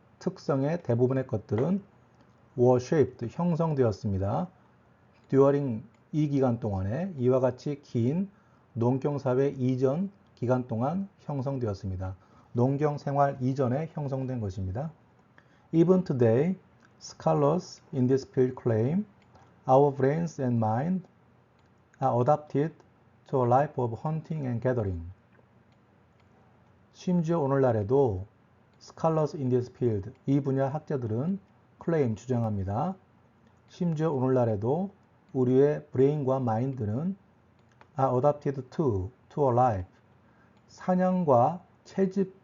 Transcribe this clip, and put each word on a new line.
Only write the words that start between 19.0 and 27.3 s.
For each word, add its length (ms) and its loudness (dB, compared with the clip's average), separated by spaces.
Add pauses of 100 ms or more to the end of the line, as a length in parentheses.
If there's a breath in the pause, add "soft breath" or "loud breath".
our 260 6
brains 480 -2
and 140 0
mind 500 -2 (960)
are 200 2
adapted 520 0 (540)
to 160 0
a 20 2
life 300 2
of 300 -4
hunting 420 -6
and 140 -4
gathering. 420 -2 (1900)
심지어 480 0